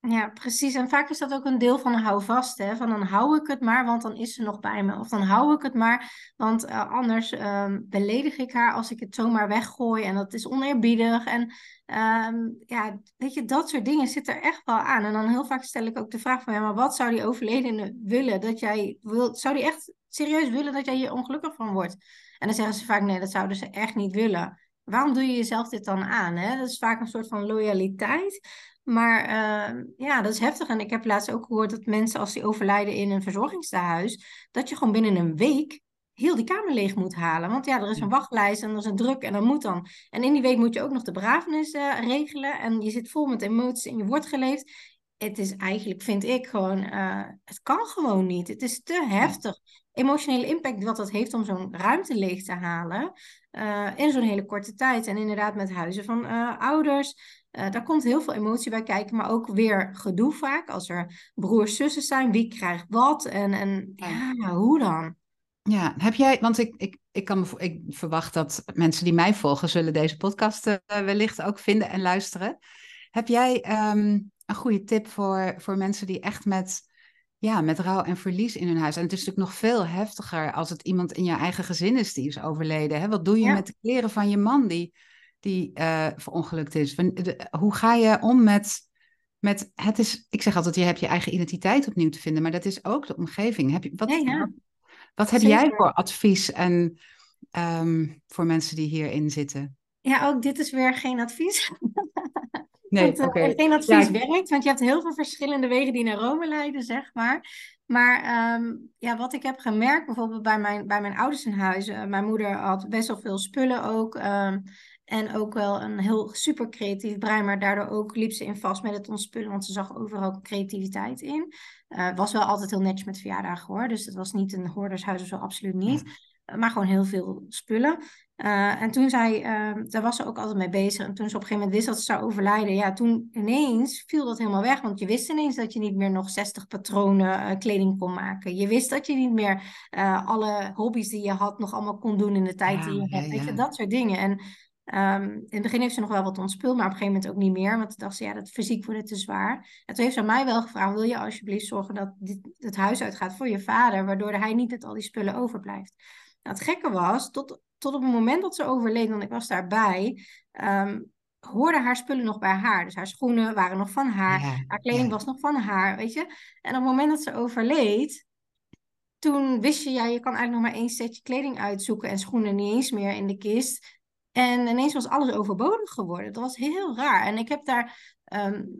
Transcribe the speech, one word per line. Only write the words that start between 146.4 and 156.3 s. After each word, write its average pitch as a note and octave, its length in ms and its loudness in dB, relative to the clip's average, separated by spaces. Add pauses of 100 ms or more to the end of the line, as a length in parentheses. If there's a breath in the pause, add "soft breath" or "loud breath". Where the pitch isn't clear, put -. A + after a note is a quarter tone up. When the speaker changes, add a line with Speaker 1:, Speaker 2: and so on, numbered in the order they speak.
Speaker 1:
maar A3 120 2
op G3 60 0
een F#3+ 60 -10
gegeven G3+ 160 0
moment F#3+ 180 -2
ook G3 100 -2
niet F#3+ 100 4
meer. F#3+ 240 2
Want A3 120 -2
toen G#3+ 100 -16
dacht G3+ 180 -10
ze, - 80 -8
ja, G#3 100 -6
dat G3+ 160 -12
fysiek A3 340 -4
wordt A3 160 -6
het G#3+ 80 -10
te G#3+ 80 -10
zwaar. G3+ 680 -6
En - 80 -12
toen A#3+ 100 0
heeft C4 120 0
ze B3 40 -2
aan G#3+ 60 0
mij A#3+ 180 2
wel A#3+ 180 0
gevraagd, G3+ 320 -2
"Wil G#3+ 80 -2
je A#3 160 0
alsjeblieft G#3 480 -6
zorgen G3 280 -6
dat G3 240 -6
dit, G3 200 -10 (200)
het G#3 180 -8
huis G3+ 260 2
uitgaat G3 340 -6
voor C4 120 -4
je G3 120 -2
vader, A3 460 4
waardoor G3 260 -2
hij G#3+ 220 0
niet A#3+ 160 2
met - 140 -10
al G#3+ 100 -12
die G#3+ 80 -8
spullen G3+ 320 -4
overblijft?" G3+ 580 -6 (500 loud breath)